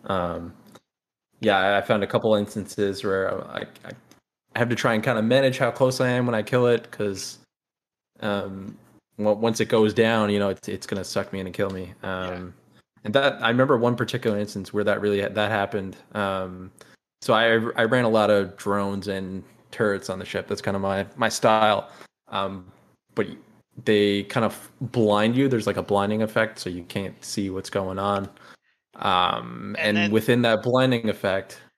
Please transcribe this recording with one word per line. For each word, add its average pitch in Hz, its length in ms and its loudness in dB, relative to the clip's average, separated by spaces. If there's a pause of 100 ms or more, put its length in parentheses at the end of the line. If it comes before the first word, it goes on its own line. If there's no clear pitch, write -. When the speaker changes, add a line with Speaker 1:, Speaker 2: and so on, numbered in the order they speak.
Speaker 1:
Um, 87 500 -4 (840)
yeah, 101 180 4
I, 98 200 4
I - 20 4
found 104 240 2
a - 20 -4
couple 110 300 2
instances 101 640 -4
where 95 320 0 (160)
I, - 120 -8 (220)
I, - 80 -14 (600)
I 110 40 -4
have 120 100 2
to 117 80 0
try 117 180 2
and - 80 0
kinda 117 200 0
manage 127 360 2
how 120 140 0
close 131 280 2
I 127 100 2
am 123 160 0
when 120 100 0
I 107 60 0
kill 123 260 2
it, 117 240 2
'cause, 98 460 -6 (840)
um, 98 580 -6 (400)
on-, 107 220 2
once 113 180 0
it 113 80 2
goes 107 260 4
down, 113 380 4
you 104 80 2
know, 101 120 2
it's, - 180 -8
it's 92 180 -8
gonna 98 160 -6
suck - 300 -6
me 95 80 -6
in 92 60 -8
and 87 80 -12
kill 98 160 -2
me. 92 220 -10 (120)
Um, 92 260 -6
Speaker 2:
Yeah. 90 120 -10 (600)
Speaker 1:
and 107 120 -6
that, 139 280 2
I 117 60 2
remember 127 280 4
one 120 200 2
particular 117 420 -2
instance 101 340 -8
where 104 120 0
that 104 160 0
really, 101 220 0
that 104 280 -2
happened. 98 460 -2 (160)
Um, 95 580 -4 (500)
so 117 140 2
I, 113 200 4 (200)
I 117 80 0
ran 120 220 4
a 113 40 4
lot 107 220 4
of 98 260 2
drones 101 520 -2
and 95 340 -6 (300)
turrets 101 360 0
on 95 120 -6
the 92 40 -10
ship. 95 220 -6
That's 101 160 -6
kinda 101 160 -2
my, 98 260 0 (120)
my 113 120 0
style. 107 640 4 (380)
Um, 98 420 -6 (460)
but 107 100 -2 (580)
they 101 400 4
kind 117 200 -2
of - 260 -6 (100)
blind 110 560 2
you. 135 120 2
There's, 113 200 0
like, 98 80 -2
a 92 80 -4
blinding 104 380 0
effect, 110 360 -2
so - 100 -10
you 90 140 -8
can't 95 320 -8 (100)
see 98 240 -4
what's 95 220 -8
going 95 260 -4
on. 98 320 -2 (680)
Um, 101 840 -2
Speaker 2:
And - 0 -
Speaker 1:
and 107 180 2
Speaker 2:
then 104 140 2
Speaker 1:
within 120 320 4
that 113 220 2
blinding 123 440 2
effect 98 520 -4 (180)